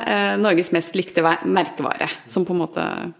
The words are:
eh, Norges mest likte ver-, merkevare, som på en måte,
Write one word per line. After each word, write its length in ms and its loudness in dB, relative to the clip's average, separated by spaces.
eh, 300 2
Norges 340 4
mest 240 0
likte 300 0
ver-, 200 2
merkevare, 640 0
som 180 0
på 80 -4
en 60 0
måte, 240 -4